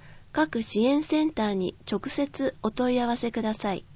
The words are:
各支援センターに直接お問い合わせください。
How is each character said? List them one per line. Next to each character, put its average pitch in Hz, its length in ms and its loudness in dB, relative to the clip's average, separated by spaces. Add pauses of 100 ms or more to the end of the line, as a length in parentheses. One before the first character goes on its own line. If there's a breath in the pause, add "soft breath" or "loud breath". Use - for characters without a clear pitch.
(320 soft breath)
各 302 300 0
支 214 220 2
援 285 200 4
セ 311 220 2
ン 320 60 0
タ 214 160 0
ー 208 60 0
に 185 220 -2 (160)
直 202 160 -2
接 277 560 -2
お 220 80 2
問 247 240 0
い 247 40 4
合 240 80 0
わ 240 100 0
せ 233 140 -2
く 233 100 -4
だ 214 120 0
さ 202 200 -2
い。 - 100 -6 (120)